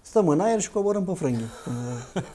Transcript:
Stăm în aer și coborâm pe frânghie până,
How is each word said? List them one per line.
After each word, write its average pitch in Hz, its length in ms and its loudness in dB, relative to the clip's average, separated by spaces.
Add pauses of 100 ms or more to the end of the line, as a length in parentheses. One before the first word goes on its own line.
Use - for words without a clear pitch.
Stăm 208 260 2
în 151 120 4
aer 220 220 2
și - 100 -6
coborâm 202 320 0
pe 180 100 -2
frânghie 123 320 -2 (180)
până, 123 600 -6 (120)